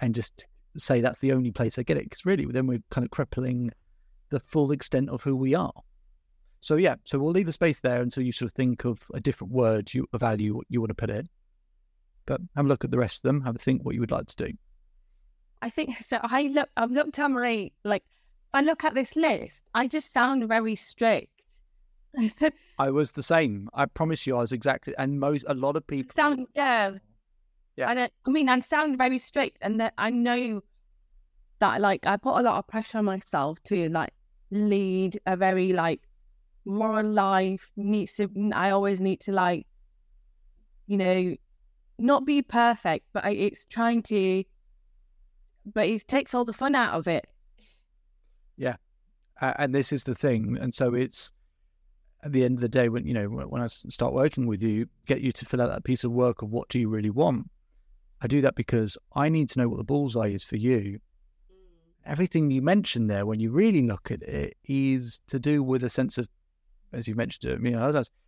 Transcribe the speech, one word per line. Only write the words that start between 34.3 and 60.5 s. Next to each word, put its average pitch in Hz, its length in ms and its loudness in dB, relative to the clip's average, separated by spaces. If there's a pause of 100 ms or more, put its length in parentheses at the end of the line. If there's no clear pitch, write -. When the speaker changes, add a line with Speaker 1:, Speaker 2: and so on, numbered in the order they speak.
Speaker 2:
lead 196 760 0
a 190 100 2
very, 185 360 4
like, 170 300 0 (600)
moral 214 460 0
life. 190 640 2
Needs 208 400 -2
to, 202 140 0 (240)
I 185 160 2
always 196 300 2
need 190 200 0
to, 196 120 -6
like, 180 340 0 (1200)
you 202 120 0
know, 185 360 2 (640)
not 269 280 4
be 285 160 4
perfect, 233 720 2
but - 120 -4
I, 202 60 0
it's 202 340 -2
trying 233 400 0
to, 190 400 2 (1200)
but 208 220 0
it 214 200 -2
takes 269 280 0
all 240 100 2
the 233 80 -4
fun 277 220 0
out 240 200 2
of 165 140 -2
it. 165 180 -2 (1300)
Speaker 1:
Yeah. 127 200 -4 (640)
A-, 135 220 -2
and 135 120 0
this 139 180 0
is 135 120 -4
the 123 100 -4
thing. 117 460 0
And 120 140 -4
so 123 200 0
it's, - 380 -4 (920)
at 147 100 -6
the 131 120 4
end 123 120 2
of 120 40 -4
the 120 80 2
day, 120 200 4
when, 117 180 -4
you 127 80 -2
know, 101 140 -2
when, 131 200 -8
when 123 140 -4
I 117 40 -4
s-, - 220 -12
start 127 240 -2
working 135 340 2
with 107 160 -2
you, 110 260 0 (180)
get 131 160 0
you 127 100 0
to - 140 -12
fill 123 160 0
out 117 80 2
that - 140 -6
piece 127 200 -2
of 120 80 -2
work 120 300 2
of 107 80 -6
what 120 180 -4
do 123 100 -2
you 117 100 0
really 107 220 -2
want. 135 380 0 (720)
I 120 80 -4
do 139 140 4
that - 120 4
because 110 420 -2 (180)
I 143 140 2
need 156 220 0
to - 80 -4
know 123 100 2
what - 100 -4
the 110 60 -6
bullseye 123 440 0
is 98 160 -4
for - 120 -6